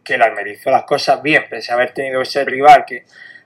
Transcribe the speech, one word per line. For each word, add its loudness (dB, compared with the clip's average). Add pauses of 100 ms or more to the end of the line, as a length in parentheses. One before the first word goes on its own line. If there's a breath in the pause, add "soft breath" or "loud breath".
que -4
el 0
Almería -2
hizo -4
las 2
cosas -2
bien, 0
pese -10
a 0
haber 0
tenido -4
ese -4
rival 4
que -16 (400 soft breath)